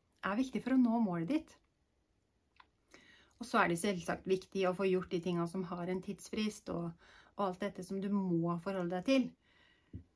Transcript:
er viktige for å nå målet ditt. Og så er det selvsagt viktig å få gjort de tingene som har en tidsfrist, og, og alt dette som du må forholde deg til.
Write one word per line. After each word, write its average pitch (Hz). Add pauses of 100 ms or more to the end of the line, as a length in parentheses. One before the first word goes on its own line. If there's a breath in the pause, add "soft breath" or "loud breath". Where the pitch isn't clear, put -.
(260)
er 202
viktige 254
for 247
å 262
nå 233
målet 170
ditt. - (1800 loud breath)
Og 233
så 214
er 180
det 170
selvsagt 185
viktig 190
å 180
få 196
gjort 185
de 175
tingene 170
som 190
har 175
en 185
tidsfrist, 214
og, 170 (440 loud breath)
og 202
alt 185
dette 190
som 196
du 196
må 175
forholde 180
deg 180
til. 269 (840 loud breath)